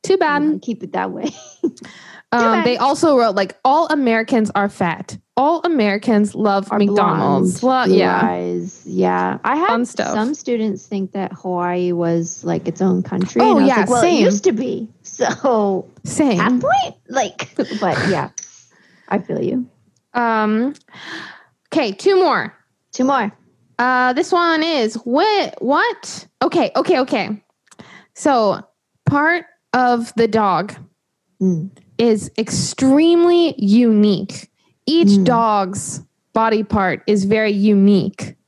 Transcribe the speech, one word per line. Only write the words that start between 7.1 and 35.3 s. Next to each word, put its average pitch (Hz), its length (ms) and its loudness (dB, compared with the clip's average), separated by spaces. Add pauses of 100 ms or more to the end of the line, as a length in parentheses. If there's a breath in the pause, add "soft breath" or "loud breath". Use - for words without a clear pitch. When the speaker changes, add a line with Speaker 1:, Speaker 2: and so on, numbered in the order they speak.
Speaker 2:
blonde, 254 140 2
Speaker 1:
Well, 254 120 0
Speaker 2:
blue 190 100 4
Speaker 1:
yeah. 180 260 2
Speaker 2:
eyes. 180 600 -6
Yeah. 185 600 -2
I 254 100 0
had 339 120 0
Speaker 1:
Fun 233 180 0
stuff. - 280 -6
Speaker 2:
some 226 200 -2
students 220 520 -4
think 196 280 -6
that 185 180 -6
Hawaii 180 600 -4
was, 170 500 -4
like, 170 240 -4
its 165 140 -6
own 185 220 0
country. - 380 -2
Speaker 1:
Oh, 440 100 6
Speaker 2:
And 285 80 4
I - 20 4
was 269 80 6
Speaker 1:
yeah, 240 120 2
Speaker 2:
like, 185 80 0
"Well, 240 120 2
Speaker 1:
same. 349 160 4
Speaker 2:
it 214 80 4
used 202 200 0
to 370 60 4
be." 226 380 -6 (140)
So 220 840 -2 (180)
Speaker 1:
Same. 240 380 0
Speaker 2:
at 247 180 2
point, 719 360 0 (120)
like, - 480 -6
<laughs> 220 240 -6
but 185 160 -2 (140)
yeah, 151 200 -2 (800 soft breath)
I 196 120 -2
feel - 220 -6
you. 247 240 -4 (480)
Speaker 1:
Um, 226 600 -2 (1000 loud breath)
okay, 254 220 0
two 381 240 2
more. 226 360 0 (380)
Speaker 2:
Two 254 140 -2
more. 254 260 0 (480)
Speaker 1:
Uh, 254 340 2
this 330 200 -2
one 339 300 2
is, 247 320 -2 (100)
what, 349 560 0
what? 349 680 -2 (160)
Okay, 311 320 0
okay, 285 240 2
okay. 214 420 -4 (720 loud breath)
So 226 480 0 (440)
part 320 400 0 (280)
of 247 420 0
the 226 120 2
dog 202 460 0 (680)
Speaker 2:
Mm. 185 280 -2 (280)
Speaker 1:
is 226 400 0
extremely 330 1200 2
unique. 208 920 2 (360)
Each 311 240 4 (100)
Speaker 2:
Mm. - 60 2
Speaker 1:
dog's 214 760 0 (320)